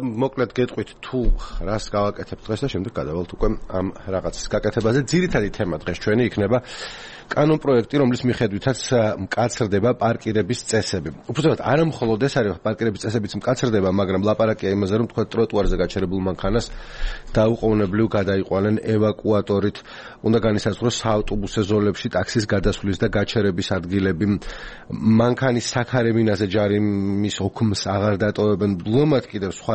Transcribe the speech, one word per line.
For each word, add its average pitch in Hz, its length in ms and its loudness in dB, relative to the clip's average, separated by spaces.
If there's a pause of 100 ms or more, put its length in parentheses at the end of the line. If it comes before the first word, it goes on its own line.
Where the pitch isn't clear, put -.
მოკლედ 127 560 -2
გეტყვით, 120 340 -2 (140)
თუ 131 160 -4 (400)
რას 101 320 -2
გავაკეთებთ 101 540 -2
დღეს 107 180 -2
და 139 80 0
შემდეგ 95 220 -4
გადავალთ 80 420 -4
უკვე 76 120 2 (200)
ამ 95 180 -2 (140)
რაღაცის 90 480 -4
გაკეთებაზე. 107 520 0 (120)
ძირითადი 147 400 2
თემა 90 320 -4
დღეს 87 160 -6
ჩვენი 107 240 2
იქნება 107 340 2 (640)
კანონპროექტი, 139 760 2
რომლის 123 300 2
მიხედვითაც, 110 600 0
ა, 120 120 4 (160)
მკაცრდება 104 800 0
პარკირების 110 720 0
წესები. 95 420 0 (140)
უფრო - 160 -6
ზუსტად, 147 240 2
არა 147 240 4
მხოლოდ 113 320 0
ეს 135 160 0
არის 104 240 0
პარკირების 110 400 -2
წესებიც 104 400 -2
მკაცრდება, 110 500 2
მაგრამ 95 320 2
ლაპარაკია 107 480 2
იმაზე, 101 300 0
რომ 117 80 0
თქვა 113 160 -2
ტროტუარზე 104 560 2
გაჩერებულ 92 400 -2
მანქანას 98 460 0 (680)
დაუყოვნებლივ 110 760 2
გადაიყვანენ 98 760 0
ევაკუატორით. 104 920 0 (440)
უნდა 113 200 2
განისაზღვროს 107 600 0
საავტობუსე 107 640 -2
ზოლებში 104 460 0
ტაქსის 95 360 -2
გადასვლის 101 560 0
და 113 80 2
გაჩერების 101 600 0
ადგილები. 95 560 0 (640)
მანქანის 120 760 2
საქარე 117 460 0
მინაზე 107 360 2
ჯარიმის 101 880 0
ოქმს 98 500 -2
აღარ 101 320 2
დატოვებენ. 104 580 2
ბლომად 131 480 2
კიდევ 98 260 -6
სხვა - 220 -4